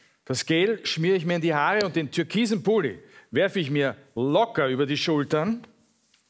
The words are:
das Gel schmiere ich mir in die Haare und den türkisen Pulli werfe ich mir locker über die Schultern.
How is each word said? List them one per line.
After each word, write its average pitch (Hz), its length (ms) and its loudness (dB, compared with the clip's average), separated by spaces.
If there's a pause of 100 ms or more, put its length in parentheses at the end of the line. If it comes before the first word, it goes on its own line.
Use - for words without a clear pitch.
(240)
das 127 220 -4
Gel 185 400 2
schmiere 175 300 0
ich 165 100 -2
mir 175 80 0
in 175 60 -2
die 160 120 0
Haare 170 320 2
und 175 120 -4
den 160 160 -2
türkisen 196 500 0
Pulli 175 380 0 (320)
werfe 185 260 0
ich 143 120 -2
mir 139 260 0 (180)
locker 151 540 0
über 131 180 0
die 143 100 -4
Schultern. 156 720 -2 (640)